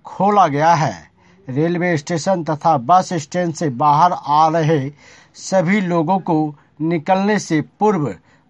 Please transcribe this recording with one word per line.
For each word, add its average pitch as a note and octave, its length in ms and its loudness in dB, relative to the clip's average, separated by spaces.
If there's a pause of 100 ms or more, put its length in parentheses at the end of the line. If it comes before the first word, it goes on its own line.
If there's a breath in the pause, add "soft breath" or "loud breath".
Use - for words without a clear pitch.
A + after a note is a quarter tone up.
खोला G3 440 2
गया D3+ 260 2
है। C#3+ 180 0 (560 soft breath)
रेलवे E3+ 500 -2
स्टेशन F3 460 -4
तथा D#3 340 0
बस F3 340 2
स्टैंड F3 420 -4
से D#3+ 160 -4
बाहर D3 420 4
आ D#3 360 2
रहे D3+ 420 0 (440 soft breath)
सभी F#3+ 460 0
लोगों F3 380 0
को D#3 360 -2 (260 soft breath)
निकलने F#3+ 580 0
से D#3 220 -2 (200)
पूर्व E3 340 0 (360 soft breath)